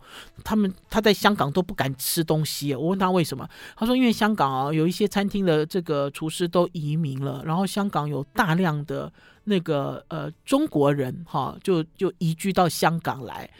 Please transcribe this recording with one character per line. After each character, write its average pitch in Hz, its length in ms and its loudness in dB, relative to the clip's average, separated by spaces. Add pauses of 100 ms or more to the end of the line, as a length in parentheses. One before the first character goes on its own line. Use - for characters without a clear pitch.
(440)
他 220 120 -2
们， 202 180 2 (160)
他 220 100 0
在 214 140 4
香 208 200 4
港 143 180 0
都 185 100 0
不 - 140 -4
敢 131 200 -2
吃 - 280 -2
东 156 200 0
西。 143 300 -4
我 135 140 -4
问 190 100 0
他 190 140 2
为 180 120 4
什 139 140 -4
么， 156 100 -10 (280)
他 226 100 -2
说 247 100 2
因 262 60 4
为 240 100 6
香 214 240 2
港 139 160 2
啊， 135 220 0
有 160 140 4
一 185 40 2
些 202 160 0
餐 202 220 0
厅 196 160 -2
的 151 180 4
这 175 200 -2
个 143 260 -2
厨 156 180 -6
师 175 200 -2
都 175 260 2
移 151 220 -2
民 139 280 -2
了， 135 220 -6
然 160 100 -2
后 196 120 0
香 202 200 -2
港 147 220 -2
有 143 140 -4 (100)
大 160 220 2
量 156 300 0
的 143 280 -8 (300)
那 202 160 2
个， 143 480 -2
呃， 147 220 -8 (140)
中 285 240 2
国 143 240 4
人 143 380 -2
哈， - 340 -4
就， 175 200 2 (120)
就 185 220 -2
移 160 160 0
居 196 180 -4
到 180 160 4
香 165 340 0
港 127 220 -6
来。 107 240 -12 (120)